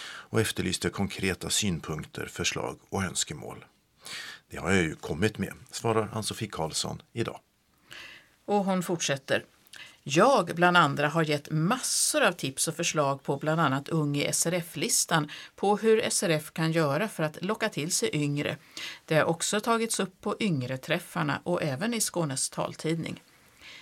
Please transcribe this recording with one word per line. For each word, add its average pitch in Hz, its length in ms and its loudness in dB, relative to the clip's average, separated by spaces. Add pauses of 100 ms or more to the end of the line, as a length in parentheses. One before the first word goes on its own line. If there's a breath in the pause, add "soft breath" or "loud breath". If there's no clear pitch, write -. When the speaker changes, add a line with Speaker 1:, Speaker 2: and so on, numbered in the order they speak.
Speaker 1:
och - 380 -2
efterlyste 90 480 -2
konkreta 92 600 -2
synpunkter, 78 760 -2
förslag - 540 -4 (100)
och 98 140 -2
önskemål. - 640 -6 (840 loud breath)
"Det - 80 -12
har 78 140 0
jag 95 120 6
ju 78 120 0
kommit 85 420 -2
med", 95 160 -4 (180)
svarar 110 420 0
Ann-Sofie 107 380 -6
Karlsson 78 500 -4 (120)
idag. - 260 -4 (1080 loud breath)
Speaker 2:
Och 202 200 2
hon 185 180 2
fortsätter. 139 640 -2 (580 loud breath)
Jag, 180 520 4
bland 175 220 6
andra, 147 300 6
har 160 160 2
gett 147 280 0
massor 226 720 2
av 196 80 6
tips 135 360 -4
och 160 80 -4
förslag 143 480 0
på 151 140 -2
bland 160 240 2
annat 139 280 2
Ung 147 260 2
i 143 100 2
S - 200 0
R 170 80 2
F-listan 170 800 0 (240 loud breath)
på 202 220 2
hur 220 260 4
S - 200 0
R 180 60 2
F 151 240 0
kan 160 180 2
göra 160 360 2
för 170 160 -4
att 151 200 -4
locka 214 260 -2
till 170 220 -4
sig - 220 0
yngre. 143 440 0 (480 loud breath)
Det 156 100 0
har 147 80 6
också - 360 0
tagits 226 400 0
upp 190 220 -4
på 202 180 -4
yngre 131 380 0
träffarna 156 640 -2
och 175 200 0
även 165 300 -2
i 220 80 -2
Skånes 147 480 -2
taltidning. - 760 -4 (580 loud breath)